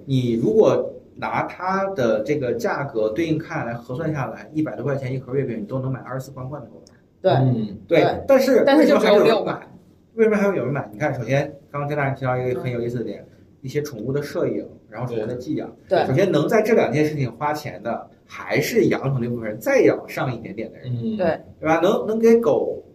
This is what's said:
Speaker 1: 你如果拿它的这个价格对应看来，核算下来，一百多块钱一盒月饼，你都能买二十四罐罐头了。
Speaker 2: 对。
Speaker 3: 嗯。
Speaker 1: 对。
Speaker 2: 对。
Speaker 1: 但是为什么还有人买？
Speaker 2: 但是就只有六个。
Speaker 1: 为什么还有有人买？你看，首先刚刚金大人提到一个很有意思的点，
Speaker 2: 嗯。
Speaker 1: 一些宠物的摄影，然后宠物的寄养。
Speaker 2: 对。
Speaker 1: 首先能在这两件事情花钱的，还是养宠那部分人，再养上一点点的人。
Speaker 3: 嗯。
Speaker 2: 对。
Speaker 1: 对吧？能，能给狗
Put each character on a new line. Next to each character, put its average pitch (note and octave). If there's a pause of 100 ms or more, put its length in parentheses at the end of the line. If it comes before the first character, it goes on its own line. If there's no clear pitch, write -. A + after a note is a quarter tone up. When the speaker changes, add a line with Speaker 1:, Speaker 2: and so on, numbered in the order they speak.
Speaker 1:
你 B2
如 E3+
果 E3 (300)
拿 A2
它 F#3+
的 A2+
这 D3
个 B2
价 D#3+
格 A2
对 E3
应 D3+
看 C#3+
来， A#2
核 B2
算 D#3
下 C#3
来， A2
一 D#3
百 D#3+
多 A#2+
块 C#3
钱 B2+
一 C3
盒 B2
月 C#3
饼， A2+
你 -
都 C3
能 C3
买 B2
二 A#2+
十 C3
四 C#3
罐 C3
罐 -
头 -
了。 - (400)
Speaker 2:
对。 F#3
Speaker 3:
嗯。 B2+ (100)
Speaker 1:
对。 D#3
Speaker 2:
对。 -
Speaker 1:
但 C4+
是 B3 (140)
为 D4+
什 B3+
么 -
还 G3+
有 G#3
人 -
买？ -
Speaker 2:
但 -
是 -
就 -
只 D3
有 -
六 -
个。 - (580)
Speaker 1:
为 A3+
什 G#3+
么 G#3
还 G3
有 G3
有 D#3
人 C3
买？ C3+
你 -
看， C#3+
首 A#2+
先 C#3 (200)
刚 C#3+
刚 C#3+
金 D3
大 C#3
人 C3
提 C3
到 B2+
一 B2+
个 B2
很 B2+
有 A#2
意 A#2
思 A#2+
的 A2+
点， G2+
Speaker 2:
嗯。 - (180)
Speaker 1:
一 C3
些 C#3+
宠 B2+
物 C3
的 C#3+
摄 D3+
影， - (220)
然 A2
后 B2
宠 A2+
物 G#2+
的 B2
寄 D3+
养。 - (140)
Speaker 2:
对。 E3+
Speaker 1:
首 -
先 F3+
能 D3+
在 A3+
这 -
两 A#2
件 D3+
事 D3+
情 C3
花 D3
钱 G2
的， A2+ (160)
还 G2+
是 F#3
养 A2
宠 C3+
那 A#2
部 A#2+
分 A2+
人， A2
再 C4+
养 D3
上 C3+
一 -
点 F#2+
点 G#2+
的 -
人。 B2+
Speaker 3:
嗯。 A#2
Speaker 2:
对。 D#3+ (200)
Speaker 1:
对 D3+
吧？ D#3+
能， F#3+
能 A3
给 A3+
狗 - (120)